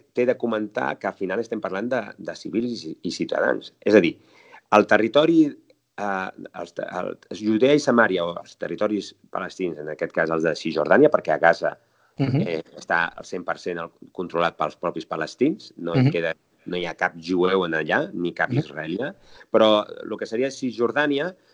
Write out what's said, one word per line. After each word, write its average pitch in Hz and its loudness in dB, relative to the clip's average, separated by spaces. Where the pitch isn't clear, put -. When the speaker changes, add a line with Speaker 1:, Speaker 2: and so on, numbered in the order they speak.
Speaker 1:
t'he 123 0
de 120 2
comentar 117 -4
que 101 -6
al 95 -4
final 95 -4
estem 113 -8
parlant 98 -6
de, 123 -2
de 82 -10
civils 113 -6
i, 78 -12
i 90 -6
ciutadans. - -2
És 107 4
a 107 10
dir, 82 2
el 104 6
territori, 147 4
eh, 98 -8
els 87 -12
te-, - -6
el, 92 -6
Judea 110 4
i 151 6
Samària, 110 4
o 85 -4
els - -20
territoris 101 -4
palestins, 87 -6
en 76 -10
aquest 80 -6
cas 82 0
els 82 0
de 80 2
Cisjordània, 80 4
perquè - 0
a 73 0
Gaza, 82 2
Speaker 2:
Mhm. 135 0
Speaker 1:
eh, 82 -4
està 85 0
al - -16
cent 92 -8
per 78 -6
cent 87 -6
el, 85 -8
controlat 85 -2
pels 78 -4
propis 85 -6
palestins, 98 -2
no 85 -4
hi 131 6
Speaker 2:
Mhm. 139 6
Speaker 1:
queda, 82 -2
no 90 -6
hi 87 -4
ha 82 -8
cap 87 -2
jueu 90 2
en 82 -4
allà, 90 -2
ni 87 -4
cap 85 -4
Speaker 2:
Mhm. 123 0
Speaker 1:
israelià, 87 -6
però 107 4
el - -10
que 107 -8
seria 123 -2
Cisjordània 139 -2